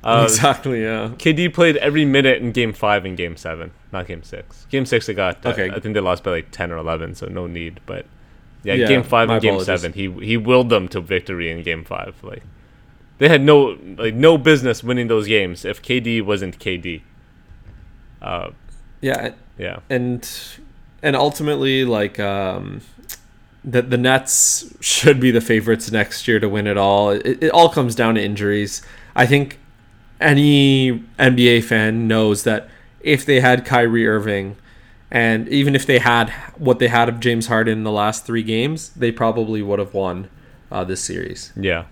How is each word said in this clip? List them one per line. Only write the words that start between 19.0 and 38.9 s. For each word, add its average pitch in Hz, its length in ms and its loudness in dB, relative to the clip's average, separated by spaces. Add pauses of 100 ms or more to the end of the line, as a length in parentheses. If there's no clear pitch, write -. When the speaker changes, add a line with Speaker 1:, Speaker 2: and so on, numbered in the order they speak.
Speaker 2:
Yeah, 131 300 -4 (260)
Speaker 1:
yeah. 90 220 -10 (100)
Speaker 2:
and, 123 400 -4 (720)
and 143 140 0
ultimately, 139 680 0
like, 107 340 -2
um, 98 640 -6 (840)
the, 123 160 0
the 123 160 -2
Nets - 840 0
should - 360 4
be 127 120 4
the 117 100 4
favorites 110 500 0
next 107 380 -2
year 113 120 4
to 107 100 -2
win 104 160 -2
it 101 100 0
all. 101 320 4
It, 110 340 -2
it 156 100 2
all 170 180 8
comes 123 240 -2
down 113 220 0
to 104 60 0
injuries. 104 600 -4 (340)
I 127 80 4
think 143 360 0 (600)
any 139 840 4 (160)
N 127 160 4
B 123 140 6
A 120 120 6
fan 113 460 0
knows 110 380 2
that 107 240 -2 (320)
if 143 260 0
they 135 140 4
had 123 260 4
Kyrie 117 400 2
Irving, 101 500 -2 (540)
and 113 380 0
even 139 260 2
if 135 100 2
they 131 140 4
had 117 320 2 (260)
what 123 220 2
they 123 100 2
had 117 200 4
of 117 120 -6
James 117 280 -2
Harden 110 300 0
in 110 60 -6
the 107 60 -4
last 107 340 -2
three 117 200 -4
games, 123 460 -4